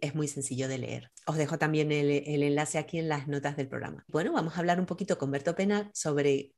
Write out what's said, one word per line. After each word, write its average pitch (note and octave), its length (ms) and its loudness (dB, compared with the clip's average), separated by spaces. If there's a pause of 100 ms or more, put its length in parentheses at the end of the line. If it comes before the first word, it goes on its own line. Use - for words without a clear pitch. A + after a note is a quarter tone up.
Es C#3+ 140 -4
muy D3+ 140 0
sencillo C3 400 -4
de C3 100 -4
leer. A#2+ 320 -8 (160)
Os D#3 100 -2
dejo D#3 220 0
también D3+ 320 2
el, D3 180 4 (160)
el D3 200 2
enlace D3 340 2
aquí D#3 220 -4
en D#3+ 80 -2
las D3 180 -2
notas C#3+ 300 -2
del C#3 100 -2
programa. - 400 -8
Bueno, F3+ 260 0
vamos E3 240 0
a F3 40 -2
hablar F3 180 4
un F#3 80 2
poquito F#3 320 -2
con C#3 140 -2
Berto C#3+ 240 0
Pena G#3 360 0
sobre C#3+ 640 2